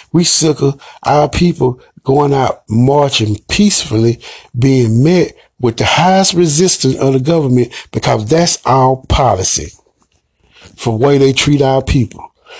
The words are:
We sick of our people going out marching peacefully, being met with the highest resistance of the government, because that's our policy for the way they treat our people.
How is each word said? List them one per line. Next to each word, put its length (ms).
We 120
sick 380
of 200
our 260
people 500
going 300
out 340
marching 680
peacefully, 680
being 460
met 300
with 160
the 80
highest 480
resistance 640
of 160
the 60
government, 520
because 340
that's 400
our 320
policy 640
for 220
the 80
way 120
they 140
treat 300
our 220
people. 480